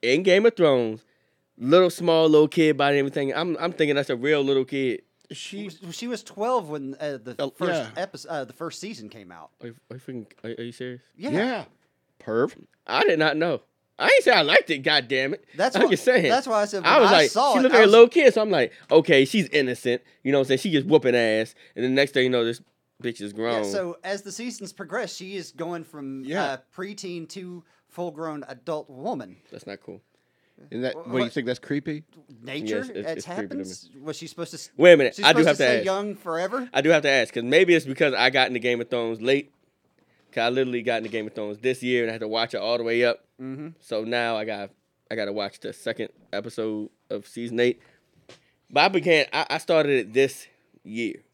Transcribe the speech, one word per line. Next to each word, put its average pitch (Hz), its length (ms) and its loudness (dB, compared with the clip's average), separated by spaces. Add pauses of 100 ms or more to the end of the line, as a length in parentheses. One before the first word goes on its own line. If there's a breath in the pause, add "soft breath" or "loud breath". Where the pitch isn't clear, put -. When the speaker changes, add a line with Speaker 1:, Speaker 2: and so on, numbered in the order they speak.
Speaker 1:
in 131 200 0
Game 190 240 4
of 226 100 4
Thrones, 123 480 2 (520)
little 170 340 4
small 165 380 2
little 151 200 6
kid 156 280 2
body 143 220 2
and 139 80 0
everything. 139 280 -4
I'm, 165 260 -4
I'm 170 120 -4
thinking 147 240 -2
that's 143 140 -4
a 127 60 -2
real 143 260 0
little 135 220 0
kid. 131 380 -4 (280)
Speaker 2:
She 202 380 -14 (220)
Speaker 3:
She 233 180 -12
was 226 140 -8
twelve 214 480 -4
when, 139 280 -10
uh, 147 240 -8
the 120 160 -14
Speaker 2:
Oh, 139 120 -4
Speaker 3:
first 165 440 -6
Speaker 2:
yeah. 175 120 -6
Speaker 3:
episo-, 175 240 -20
uh, 147 140 -6
the 120 100 -18
first 165 260 -12
season 196 300 -14
came 98 200 -20
out. 82 200 -20 (100)
Speaker 1:
Are 120 80 -18
you, 117 60 -18 (160)
are 120 60 -16
you 127 40 -18
freaking, 120 260 -14 (160)
are, 113 160 -12
are 120 60 -10
you 120 80 -12
serious? 127 300 -14 (140)
Speaker 3:
Yeah. 220 140 -10
Speaker 2:
Yeah. 226 340 -4 (540)
Perv. 120 360 -2 (320)
Speaker 1:
I 123 180 0
did 175 140 2
not 156 180 0
know. 156 240 -4 (380)
I - 80 -4
ain't 523 180 4
say - 80 6
I 190 100 6
liked 160 280 2
it. 147 80 0
God 143 280 0
damn 135 280 -2
it. - 100 -16 (100)
Speaker 3:
That's 202 220 0
Speaker 1:
I'm - 60 4
Speaker 3:
why, 311 80 4
Speaker 1:
just - 140 0
saying. 240 260 4
Speaker 3:
that's 262 160 0
why 220 160 0
I - 20 0
said 202 200 -8
Speaker 1:
I 247 100 6
Speaker 3:
when 294 80 8
Speaker 1:
was 202 80 6
Speaker 3:
I 202 40 8
Speaker 1:
like, 156 160 6
Speaker 3:
saw 262 220 2
Speaker 1:
she 233 60 4
Speaker 3:
it, 262 40 4
Speaker 1:
looked 254 120 4
Speaker 3:
I 233 40 8
Speaker 1:
like 220 60 10
a - 40 8
Speaker 3:
was 202 40 6
Speaker 1:
little 233 160 12
kid, 285 240 6
so 220 80 0
I'm 214 100 -2
like, 139 220 2 (180 loud breath)
"Okay, 151 360 6
she's 185 220 0
innocent." 123 520 -2 (220 soft breath)
You 139 100 0
know 139 60 4
what 135 60 4
I'm 117 40 -8
saying? 131 120 2
She 202 100 -4
just 147 160 2
whooping 143 300 4
ass, 110 380 0 (220 soft breath)
and 117 80 -4
the 127 60 0
next 135 220 2
thing 131 120 2
you 127 60 0
know, 120 140 0
this 117 180 -4 (400)
bitch 120 180 -8
is 101 120 -10
Speaker 3:
Yeah, 101 40 -16
Speaker 1:
grown. 113 280 -2
Speaker 3:
so 170 400 -6
as 196 180 -8
the 202 100 -16
seasons 226 400 -12
progress, 196 420 -10
she 190 220 -14
is 165 160 -12
going 165 320 -10
from, 135 400 -14
Speaker 2:
Yeah. 170 200 -6
Speaker 3:
uh, 135 120 -6 (180)
preteen 185 560 -12
to 180 340 -16 (240)
full-grown 160 600 -10
adult 139 420 -10
woman. 131 460 -12 (140)
Speaker 1:
That's - 160 -18
not 101 140 -14
cool. 92 200 -18 (680)
Speaker 2:
Isn't 120 120 -8
that, 127 140 -4
Speaker 3:
Wha-, 160 60 -14
Speaker 2:
what, 143 100 -18
do 127 60 -4
you 123 60 0
Speaker 3:
what 117 80 -8
Speaker 2:
think 127 140 -6
that's 123 140 -6
creepy? 151 420 -8 (400)
Speaker 3:
Nature, 117 360 -6
Speaker 1:
Yes, - 100 -8
it, - 80 -14
Speaker 3:
it 104 100 -8 (120)
Speaker 1:
it's - 80 -12
creepy - 220 -10
to - 60 -12
me. - 60 -10
Speaker 3:
happens. - 300 -16 (120)
Was 151 140 -12
she 165 100 -16
supposed 170 240 -12
to 131 60 -18
s-, - 200 -18
Speaker 1:
Wait 175 160 10
a 165 40 12
minute, 131 180 0
Speaker 3:
she's - 100 -6
Speaker 1:
I 151 80 8
do 165 120 4
Speaker 3:
supposed - 40 4
Speaker 1:
have 147 100 2
Speaker 3:
to 147 40 2
Speaker 1:
to 127 60 4
Speaker 3:
stay 123 100 4
Speaker 1:
ask. - 60 -4
Speaker 3:
young 202 320 -4
forever? 190 580 -6
Speaker 1:
I 135 60 2
do 143 100 2
have 156 120 4
to 143 60 0
ask, 131 240 2
'cause 117 120 -6
maybe 170 300 4
it's 143 120 2
because 135 280 0
I 123 160 4
got 131 180 2
into 123 100 -4
Game 120 220 -2
of 117 100 -8
Thrones 113 320 -4
late. 135 300 0 (800)
'Cause 117 100 -4
I 117 80 2
literally 123 320 -2
got 117 160 -2
into 110 100 -8
Game 107 200 -6
of - 60 -16
Thrones 104 240 -10
this 127 240 -4
year 123 200 0
and 113 80 -4
I - 20 -8
had 113 80 -10
to 113 80 -8
watch 113 260 -4
it 113 60 -4
all 113 160 -2
the 117 80 -4
way 117 200 0
up. 117 200 -2 (160)
Speaker 3:
Mm-hmm. 135 280 -14 (120)
Speaker 1:
So 110 240 -8
now 117 320 -4
I 107 80 -6
got, 101 260 -10 (400)
I 113 40 -8
gotta 101 180 -6
watch 101 280 -8
the 101 120 -12
second 113 360 -8 (240)
episode 107 580 -8 (180)
of 104 200 -10
season 117 320 -8
eight. 120 200 0 (880 soft breath)
But 139 120 -2
I 175 80 4
began, 165 440 2
I, 151 160 -2
I 156 100 -4
started 156 340 2
it 110 200 -2
this 131 340 0 (360)
year. 107 400 -8 (120)